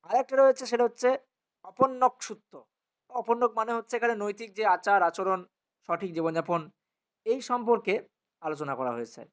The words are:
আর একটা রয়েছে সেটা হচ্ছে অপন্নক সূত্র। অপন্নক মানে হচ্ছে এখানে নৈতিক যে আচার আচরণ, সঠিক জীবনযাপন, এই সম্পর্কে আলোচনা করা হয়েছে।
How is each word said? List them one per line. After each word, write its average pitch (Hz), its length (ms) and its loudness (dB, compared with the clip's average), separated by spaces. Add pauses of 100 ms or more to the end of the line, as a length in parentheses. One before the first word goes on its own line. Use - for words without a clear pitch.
আর 202 160 -4
একটা 269 200 -6
রয়েছে 262 280 6
সেটা 240 180 2
হচ্ছে 247 200 0 (600)
অপন্নক 254 440 2 (120)
সূত্র। - 280 -16 (680)
অপন্নক 233 380 0
মানে 220 200 -2
হচ্ছে 233 200 -8
এখানে 233 240 0
নৈতিক 208 360 -8
যে 220 60 -2 (100)
আচার 202 340 2
আচরণ, 190 320 -2 (460)
সঠিক 175 300 -6
জীবনযাপন, 165 440 -2 (720)
এই 262 80 -2 (100)
সম্পর্কে 226 440 0 (520)
আলোচনা 147 340 -6
করা 127 160 -2
হয়েছে। 117 240 -10 (120)